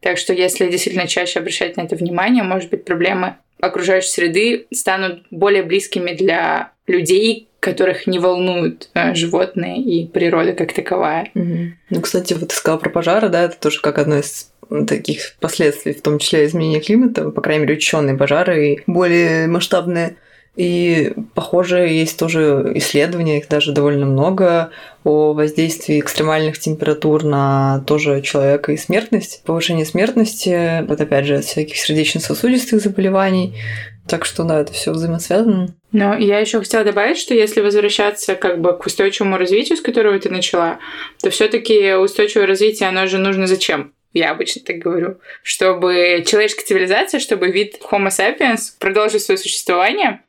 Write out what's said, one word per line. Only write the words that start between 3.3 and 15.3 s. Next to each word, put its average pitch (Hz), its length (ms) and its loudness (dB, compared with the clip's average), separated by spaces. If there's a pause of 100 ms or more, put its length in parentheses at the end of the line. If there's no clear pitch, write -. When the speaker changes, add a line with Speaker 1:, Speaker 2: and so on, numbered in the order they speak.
Speaker 1:
окружающей 185 500 0
среды 190 640 0
станут 190 560 -4
более 196 340 2
близкими 175 500 -2
для 165 580 0 (160)
людей, 185 640 0 (100)
которых 185 480 -2
не 185 100 -2
волнуют, 180 760 -2
э, 170 200 0
животные 175 680 -2
и 170 260 0
природа 170 460 0
как 180 180 -4
таковая. 170 600 -2
Speaker 2:
Мгм. 170 420 -4 (140)
Ну, 170 120 -2
кстати, 180 320 -2
вот 165 140 -6
ты - 80 -10
сказала 160 240 -2
про 160 100 -4
пожары, 170 380 0
да, 170 160 2
это 170 160 -2
тоже - 220 -2
как 147 160 -2
одно 147 220 2
из - 300 -10 (380)
таких - 540 -6